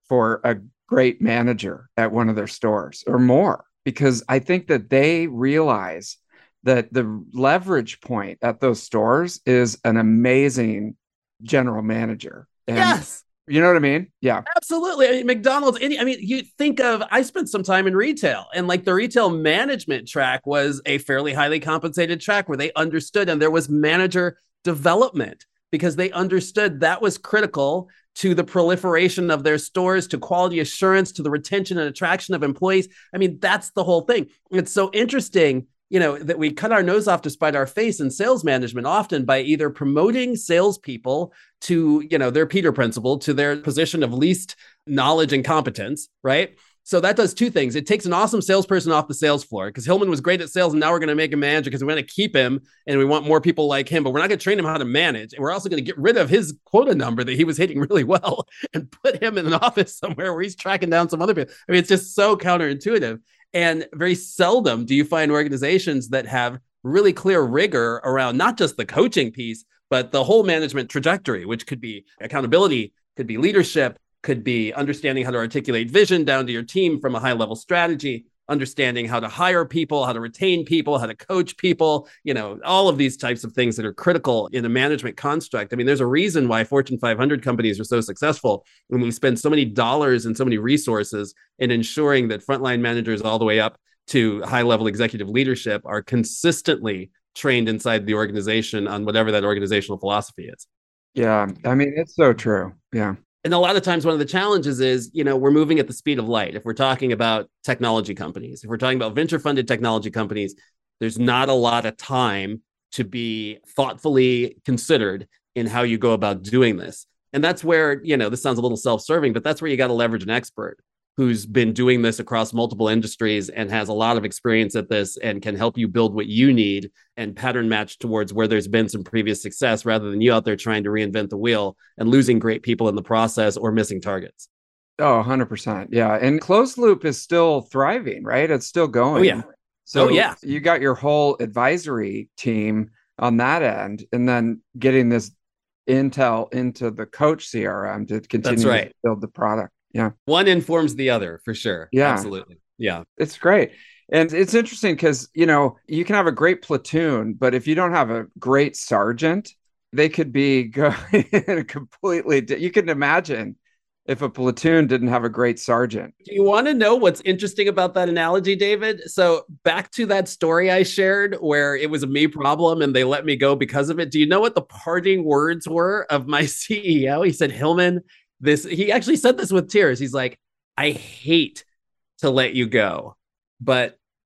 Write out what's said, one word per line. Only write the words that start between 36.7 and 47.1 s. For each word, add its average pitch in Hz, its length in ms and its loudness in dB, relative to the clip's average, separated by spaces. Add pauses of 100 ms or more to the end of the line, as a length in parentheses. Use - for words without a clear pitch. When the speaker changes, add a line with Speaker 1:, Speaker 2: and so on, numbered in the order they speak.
Speaker 2:
our 202 100 4
nose 180 240 2
off 180 140 2
to 151 80 -6
spite 151 260 0
our 139 120 0
face 220 340 -2
in 135 100 -2
sales 220 320 0
management 123 420 -2
often 165 380 0
by 131 180 2
either 147 280 0
promoting 196 640 0
salespeople 170 960 -2 (300)
to, 156 500 2
you 160 60 2
know, 135 140 2
their 156 140 4
Peter 165 280 2
principle, 120 460 0
to 147 140 -2
their 143 220 0
position 151 480 -2
of 120 100 -2
least 175 440 0 (300)
knowledge 147 440 2
and 135 140 0
competence, 127 640 -4 (120)
right? 143 340 0 (280)
So - 180 2
that 196 140 2